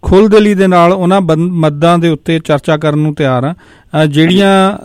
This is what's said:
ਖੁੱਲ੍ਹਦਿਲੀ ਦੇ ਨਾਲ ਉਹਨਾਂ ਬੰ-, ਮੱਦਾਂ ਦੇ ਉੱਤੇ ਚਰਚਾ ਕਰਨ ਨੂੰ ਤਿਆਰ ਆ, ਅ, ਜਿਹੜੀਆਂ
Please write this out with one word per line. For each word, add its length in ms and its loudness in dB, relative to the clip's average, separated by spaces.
ਖੁੱਲ੍ਹਦਿਲੀ 520 2
ਦੇ 120 0
ਨਾਲ 260 2
ਉਹਨਾਂ 280 0
ਬੰ-, 320 -2
ਮੱਦਾਂ 460 0
ਦੇ 100 -2
ਉੱਤੇ 300 -4
ਚਰਚਾ 380 -2
ਕਰਨ 220 -4
ਨੂੰ 160 -2
ਤਿਆਰ 300 -2
ਆ, 100 -6
ਅ, 520 -6
ਜਿਹੜੀਆਂ 800 0